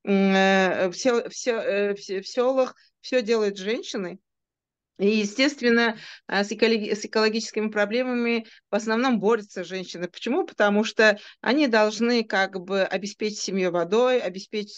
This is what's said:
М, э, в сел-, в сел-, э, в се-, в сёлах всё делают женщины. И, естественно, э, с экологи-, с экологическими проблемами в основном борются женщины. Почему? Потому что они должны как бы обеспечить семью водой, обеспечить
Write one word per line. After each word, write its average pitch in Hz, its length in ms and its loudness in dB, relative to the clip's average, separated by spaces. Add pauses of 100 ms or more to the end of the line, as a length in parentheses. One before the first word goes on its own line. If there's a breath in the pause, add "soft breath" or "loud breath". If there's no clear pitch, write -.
М, 196 300 4
э, 190 540 4
в 175 80 -8
сел-, 233 320 0
в - 80 -12
сел-, 226 240 -2
э, 202 340 0
в 202 80 -10
се-, 190 200 -6
в - 60 -20
сёлах 254 460 0 (280 soft breath)
всё 254 180 0
делают 214 380 0
женщины. 196 600 -6 (800)
И, 190 100 2
естественно, 233 880 2 (320 loud breath)
э, 196 160 0
с 208 80 -6
экологи-, 220 420 2
с 208 120 -6
экологическими 220 640 -2
проблемами 233 760 -2 (240 loud breath)
в - 60 0
основном 226 440 0
борются 208 440 -2
женщины. 175 440 -8
Почему? 269 380 -4
Потому 208 380 2
что 214 340 4 (240 loud breath)
они 285 260 2
должны 220 560 2
как 196 360 -2
бы 190 220 -2
обеспечить 202 580 -4
семью 185 320 -2
водой, 220 480 2
обеспечить 202 580 -8